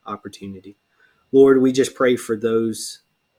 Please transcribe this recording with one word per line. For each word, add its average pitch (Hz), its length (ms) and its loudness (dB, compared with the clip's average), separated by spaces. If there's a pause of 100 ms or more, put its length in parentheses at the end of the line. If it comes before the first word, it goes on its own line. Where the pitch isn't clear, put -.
opportunity. 98 720 -16 (560)
Lord, 135 300 6
we 131 100 0
just 127 240 -4
pray 127 200 0
for 113 200 -8
those 113 640 -6 (400)